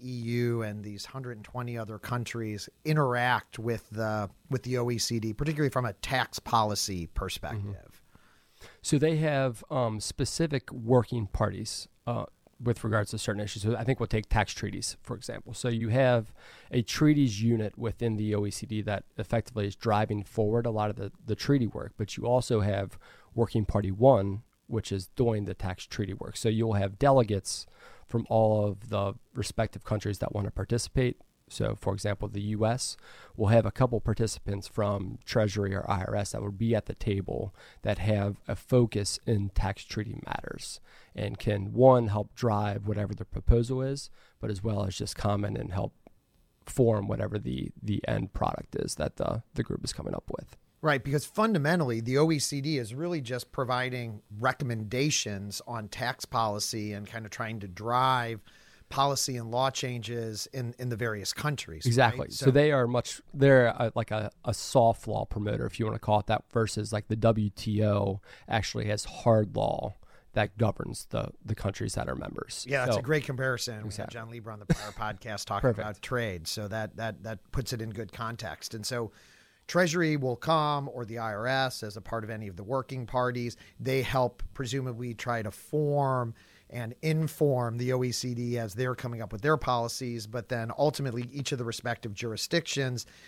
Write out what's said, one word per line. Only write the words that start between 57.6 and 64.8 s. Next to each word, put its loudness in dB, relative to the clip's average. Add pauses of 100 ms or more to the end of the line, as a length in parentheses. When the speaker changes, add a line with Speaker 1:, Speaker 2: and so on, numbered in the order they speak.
Speaker 1:
drive 0 (480)
policy 0
and -8
law 2
changes -6
in, -6
in -4
the -2
various -2
countries, -6
right? 6
Speaker 2:
Exactly. 4
So -8
Speaker 1:
So 10
Speaker 2:
they 6
are 4
much, -2 (120)
they're 10
a, 0
like -2
a, -2 (120)
a -2
soft 4